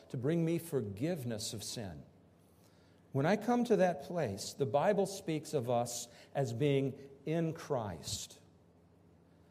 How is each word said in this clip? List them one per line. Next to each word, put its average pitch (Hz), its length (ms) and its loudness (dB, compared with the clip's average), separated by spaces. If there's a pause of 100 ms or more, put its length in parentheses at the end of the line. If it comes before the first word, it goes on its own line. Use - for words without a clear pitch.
to - 80 -6
bring 160 280 2
me 165 140 2
forgiveness 120 920 -4
of 107 100 -8
sin." 87 400 -8 (1080)
When 135 120 2
I 190 120 6
come 240 280 2
to 214 120 6
that 180 260 4
place, 131 500 -4
the 139 140 0
Bible 180 400 4
speaks - 480 -4
of 123 160 0
us 120 380 0 (260)
as 131 180 0
being 139 420 2 (300)
in 165 280 0
Christ. - 840 -6 (1120)